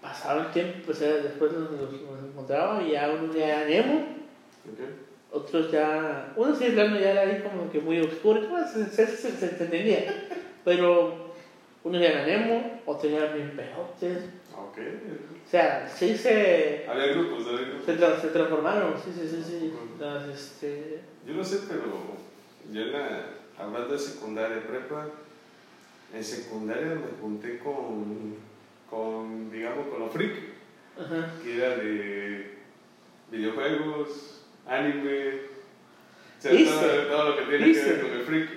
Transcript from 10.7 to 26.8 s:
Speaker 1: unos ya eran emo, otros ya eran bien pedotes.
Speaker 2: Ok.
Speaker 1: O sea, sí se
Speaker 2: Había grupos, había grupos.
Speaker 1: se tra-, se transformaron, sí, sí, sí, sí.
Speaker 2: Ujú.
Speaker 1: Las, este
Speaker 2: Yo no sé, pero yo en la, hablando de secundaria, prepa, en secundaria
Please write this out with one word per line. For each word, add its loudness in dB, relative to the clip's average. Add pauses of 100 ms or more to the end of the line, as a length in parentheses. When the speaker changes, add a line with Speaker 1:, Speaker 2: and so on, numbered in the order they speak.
Speaker 1:
unos 0
ya 8
eran 4
emo, 2
otros 0
ya 2
eran 2
bien -4
pedotes. -6 (320)
Speaker 2:
Ok. -14 (680)
Speaker 1:
O -10
sea, 4
sí 2
se 4
Speaker 2:
Había 2
grupos, 0
había -2
grupos. -8
Speaker 1:
se 0
tra-, 6
se -2
transformaron, 2 (100)
sí, -8
sí, -6
sí, -4
sí. -4
Speaker 2:
Ujú. -10
Speaker 1:
Las, -6
este -8 (260)
Speaker 2:
Yo -8
no -2
sé, -2
pero -4 (880)
yo -6
en -4
la, -6 (320)
hablando -6
de -2
secundaria, -6
prepa, -8 (1080)
en -8
secundaria -4